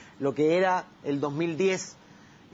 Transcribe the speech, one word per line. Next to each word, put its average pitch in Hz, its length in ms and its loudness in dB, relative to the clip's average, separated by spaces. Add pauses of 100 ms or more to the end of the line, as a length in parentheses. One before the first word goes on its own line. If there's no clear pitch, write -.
(200)
lo 135 160 -2
que 156 220 4
era 185 280 2 (180)
el 143 160 -4
dos 143 140 -2
mil 165 240 -2
diez, 190 380 0 (580)